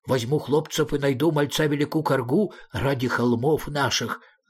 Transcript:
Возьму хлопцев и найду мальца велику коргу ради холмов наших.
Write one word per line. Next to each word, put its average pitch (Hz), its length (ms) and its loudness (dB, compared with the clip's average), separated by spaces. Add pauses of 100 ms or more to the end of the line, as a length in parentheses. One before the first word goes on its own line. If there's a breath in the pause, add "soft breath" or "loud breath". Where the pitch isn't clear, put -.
Возьму 127 320 0
хлопцев 151 540 0
и 143 40 0
найду 139 340 2
мальца 147 360 0
велику 147 340 0
коргу 135 520 2 (180 loud breath)
ради 123 360 0
холмов 123 600 0
наших. 135 520 -2 (300 soft breath)